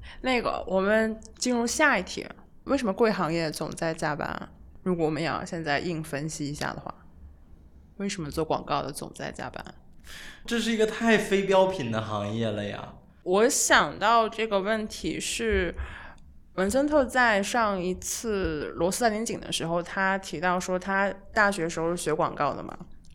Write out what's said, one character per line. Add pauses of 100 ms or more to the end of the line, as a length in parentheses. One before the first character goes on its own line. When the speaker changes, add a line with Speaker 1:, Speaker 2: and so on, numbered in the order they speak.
(220)
Speaker 1:
那
个，
我
们 (180)
进
入
下
一
题， (360)
为
什
么
贵
行
业
总
在
加
班？ (320)
如
果
我
们
要
现
在
硬
分
析
一
下
的
话， (1040)
为
什
么
做
广
告
的
总
在
加
班？ (800)
Speaker 2:
这
是
一
个
太
非
标
品
的
行
业
了
呀。 (280)
Speaker 1:
我
想
到
这
个
问
题
是， (840)
文
森
特
在
上
一
次
罗
斯
在
拧
紧
的
时
候，
他
提
到
说
他 (180)
大
学
时
候
是
学
广
告
的
嘛， (400)